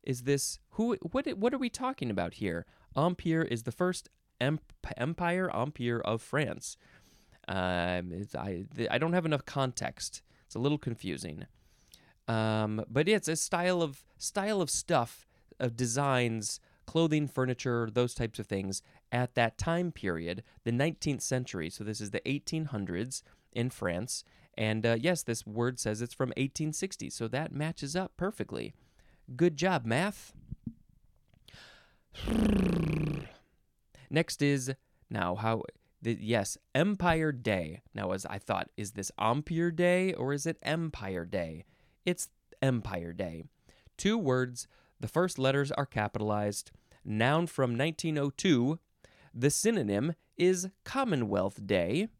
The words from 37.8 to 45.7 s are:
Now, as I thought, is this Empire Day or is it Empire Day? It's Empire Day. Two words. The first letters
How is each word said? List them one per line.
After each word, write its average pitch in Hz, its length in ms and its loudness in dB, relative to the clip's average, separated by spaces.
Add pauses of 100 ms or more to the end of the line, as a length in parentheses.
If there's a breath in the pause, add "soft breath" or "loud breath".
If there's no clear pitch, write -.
Now, 98 180 -2
as 95 140 -2
I 98 120 -6
thought, - 400 -2
is 104 140 -6
this 98 280 -6
Empire 151 520 2
Day 175 420 4
or 131 180 -2
is 143 140 -2
it 165 160 -2
Empire 104 640 -2
Day? 85 400 -4 (400 soft breath)
It's - 240 -2 (320)
Empire 98 520 0
Day. 85 320 -6 (520 soft breath)
Two 214 200 2
words. 127 500 0 (320 soft breath)
The - 80 -6
first 175 320 2
letters 135 320 4